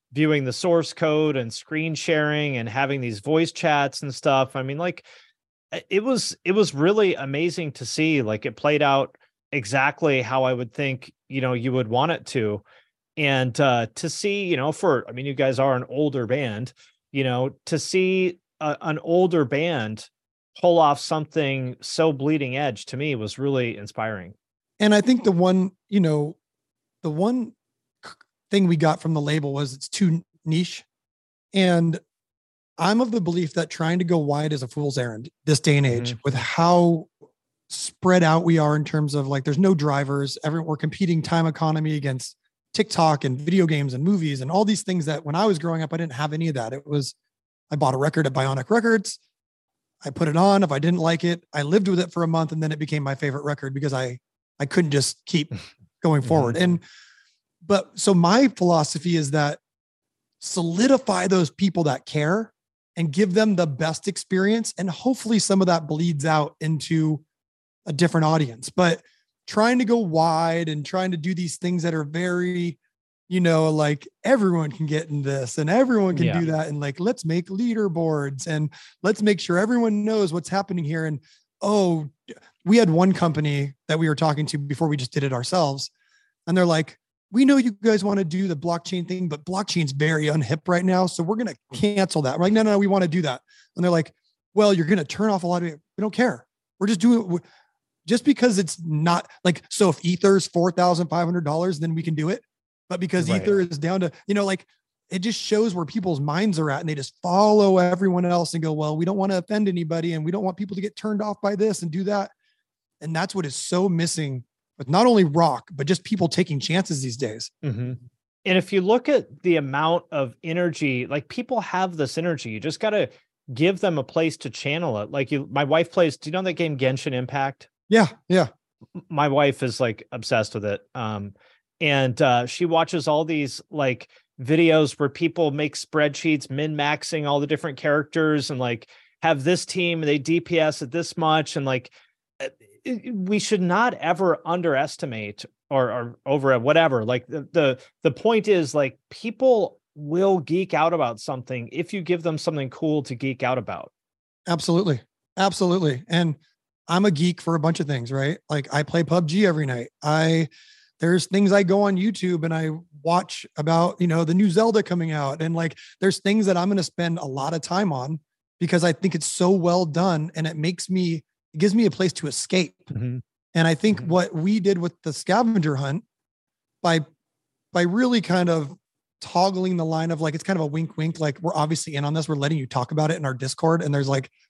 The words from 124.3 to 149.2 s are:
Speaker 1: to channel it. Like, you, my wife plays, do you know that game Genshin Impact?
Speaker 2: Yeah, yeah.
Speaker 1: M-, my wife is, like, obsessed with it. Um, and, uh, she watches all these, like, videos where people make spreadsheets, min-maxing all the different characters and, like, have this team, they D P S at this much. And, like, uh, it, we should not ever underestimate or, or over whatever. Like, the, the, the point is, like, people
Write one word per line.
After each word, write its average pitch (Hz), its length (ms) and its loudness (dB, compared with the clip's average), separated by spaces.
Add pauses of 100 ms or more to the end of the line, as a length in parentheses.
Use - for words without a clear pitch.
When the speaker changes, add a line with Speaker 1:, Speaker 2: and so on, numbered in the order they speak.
Speaker 1:
to 131 120 -12
channel 143 500 -4
it. 104 100 -10
Like, 139 200 -4
you, 143 200 -4
my 143 140 0
wife 160 280 2
plays, 165 240 2
do - 120 -14
you 151 40 -6
know 185 100 -4
that 185 120 -4
game 156 240 -4
Genshin 131 340 -2
Impact? 135 560 -4 (200)
Speaker 2:
Yeah, 214 200 6 (200)
yeah. 175 200 2 (480)
Speaker 1:
M-, 170 120 -14
my 147 200 0
wife 139 340 2
is, 123 180 -4
like, 117 300 -4
obsessed 113 440 -2
with 104 100 -6
it. 101 160 -4 (140)
Um, 107 400 -8 (460)
and, 135 420 0
uh, 123 240 4
she - 180 -4
watches 165 420 0
all 156 180 0
these, 151 360 -6 (100)
like, 135 380 -4 (320)
videos 156 580 4
where 147 100 0
people 160 420 -2
make 147 260 -4
spreadsheets, 151 760 -2
min-maxing 147 800 -4
all 143 100 0
the 143 80 -2
different 147 320 -6
characters 151 720 0
and, 135 80 -6
like, 120 300 -6 (340)
have 156 220 0
this 170 220 0
team, 170 340 -4
they 151 180 0
D 156 220 0
P 170 180 -2
S 156 240 0
at 135 80 -8
this 165 260 -6
much. 156 400 0
And, 143 80 -2
like, 131 260 -4 (500)
uh, 135 80 -6 (360)
it, 240 300 -6
we 196 240 -2
should 196 240 0
not 196 320 2
ever 170 500 0
underestimate 147 1040 -4 (240)
or, 131 200 2
or 120 360 -8
over 135 320 2
whatever. 139 460 4
Like, 123 220 -2
the, 139 260 -10
the, 135 280 2 (220)
the 160 80 2
point 220 380 0
is, 170 260 2
like, 143 240 -2 (120)
people 226 680 0 (160)